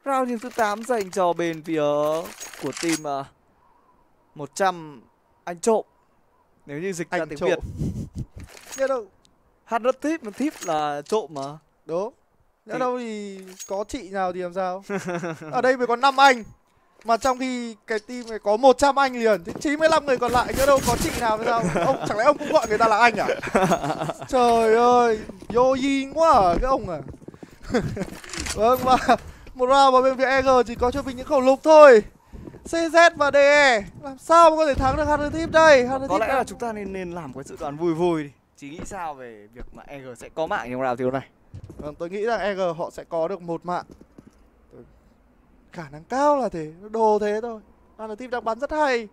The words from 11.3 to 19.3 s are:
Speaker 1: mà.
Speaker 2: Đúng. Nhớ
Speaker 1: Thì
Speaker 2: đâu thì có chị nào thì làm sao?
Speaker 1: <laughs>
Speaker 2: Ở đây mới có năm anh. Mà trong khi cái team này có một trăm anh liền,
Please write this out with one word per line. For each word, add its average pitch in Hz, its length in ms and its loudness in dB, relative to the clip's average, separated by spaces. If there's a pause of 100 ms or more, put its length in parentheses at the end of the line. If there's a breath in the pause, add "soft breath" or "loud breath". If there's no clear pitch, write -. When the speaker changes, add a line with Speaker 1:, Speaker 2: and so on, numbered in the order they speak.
Speaker 1:
mà. 143 280 -12 (280)
Speaker 2:
Đúng. 185 280 -6 (520)
Nhớ 214 60 -12
Speaker 1:
Thì 240 60 -8
Speaker 2:
đâu 254 200 -4
thì 208 400 -10 (300)
có 202 200 -6
chị 190 220 -12
nào 190 220 -4
thì 180 80 -10
làm 175 140 -10
sao? 185 300 -6 (320)
Speaker 1:
<laughs> 160 360 -10
Speaker 2:
Ở 254 80 -2
đây 262 160 2
mới 247 100 -2
có 233 100 0
năm 262 240 2
anh. 254 240 6 (600)
Mà 226 120 0
trong 254 220 -2
khi 240 380 -8 (100)
cái 220 120 -4
team 247 320 -12
này 214 80 -12
có 208 180 -2
một 254 220 6
trăm 277 200 2
anh 254 220 0
liền, 208 240 2